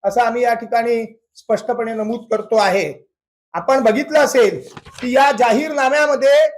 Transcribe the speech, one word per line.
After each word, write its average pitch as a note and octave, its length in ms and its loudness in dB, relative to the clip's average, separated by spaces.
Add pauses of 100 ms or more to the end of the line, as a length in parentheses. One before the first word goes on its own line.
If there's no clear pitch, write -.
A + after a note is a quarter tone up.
असं G3 160 0
आम्ही A#3+ 220 0
या A#3 120 0
ठिकाणी A#3 640 -4 (140)
स्पष्टपणे A3+ 600 -4
नमूद A3 260 -6 (100)
करतो G#3+ 260 -2
आहे. G3+ 520 -2 (440)
आपण C4 300 0
बघितलं C4+ 360 0
असेल A#3 440 2 (380)
की B3 140 -6
या C#4 180 4
जाहीरनाम्यामध्ये C#4 1300 2